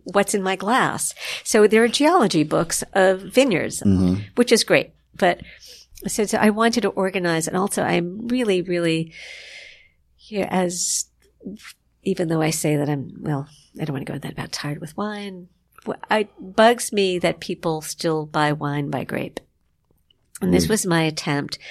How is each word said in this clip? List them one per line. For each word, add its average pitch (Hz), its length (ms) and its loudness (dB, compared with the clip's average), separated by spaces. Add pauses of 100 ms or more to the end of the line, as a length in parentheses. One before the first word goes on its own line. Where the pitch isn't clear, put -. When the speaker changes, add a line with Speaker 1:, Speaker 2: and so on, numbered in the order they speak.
Speaker 1:
what's 196 300 2
in 196 80 0
my 190 140 -2
glass. 196 580 0 (300)
So 214 220 6
there 214 180 6
are 240 40 4
geology 240 560 4
books 156 380 -2 (100)
of 190 300 4
vineyards, 190 600 2
Speaker 2:
Mm-hmm. 92 320 4 (200)
Speaker 1:
which 240 180 2
is 220 120 4
great. - 260 2 (260)
But 175 240 2 (640)
so, - 180 -2
so 208 140 -2
I 214 120 4
wanted 226 320 2
to 202 60 2
organize, 180 600 0
and - 80 -2
also 190 260 -2
I'm 180 460 -2
really, 220 340 0
really, 165 500 0 (1080)
yeah, 202 320 -6
as, 180 560 -2 (960)
even 180 260 0
though 160 140 2
I 156 80 2
say 151 260 0
that 143 120 0
I'm, 143 320 -4
well, 147 280 -4 (320)
I 156 40 -6
don't 147 100 -4
wanna 135 100 -6
go - 140 -10
that - 140 -10
about - 200 -10
tired 147 280 -8
with - 160 -14
wine. 202 520 -10 (380)
Wh-, - 240 -8
I, 208 180 0 (100)
bugs 226 540 2
me 190 280 0
that 165 200 -2
people 160 400 -6
still 156 460 -4
buy 151 260 0
wine 147 380 -4
by 135 140 -4
grape. - 340 -8 (1040)
And 185 100 2
this 175 140 4
Speaker 2:
Mm. - 40 -2
Speaker 1:
was 214 140 2
my 165 200 2
attempt 156 540 -4 (120)